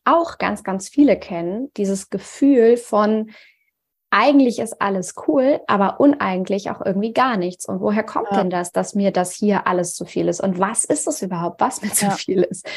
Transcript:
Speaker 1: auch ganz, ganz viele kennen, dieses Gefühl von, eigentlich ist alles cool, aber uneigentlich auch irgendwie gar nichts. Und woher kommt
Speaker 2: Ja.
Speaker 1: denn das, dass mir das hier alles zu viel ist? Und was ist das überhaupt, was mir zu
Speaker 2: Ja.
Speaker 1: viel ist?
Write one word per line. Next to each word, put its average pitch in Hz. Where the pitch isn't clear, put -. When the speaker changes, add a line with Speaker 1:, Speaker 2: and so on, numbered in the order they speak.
Speaker 1:
auch 330
ganz, 190
ganz 190
viele 277
kennen, 185
dieses 196
Gefühl 240
von, 220
eigentlich 254
ist 220
alles 190
cool, 285
aber 196
uneigentlich 196
auch -
irgendwie 202
gar 247
nichts. 180
Und 190
woher 214
kommt 220
Speaker 2:
Ja. 196
Speaker 1:
denn 185
das, 180
dass 185
mir 196
das 180
hier 202
alles 180
zu 175
viel 170
ist? 175
Und 185
was 202
ist -
das 302
überhaupt, 175
was 254
mir 208
zu -
Speaker 2:
Ja. 196
Speaker 1:
viel 185
ist? -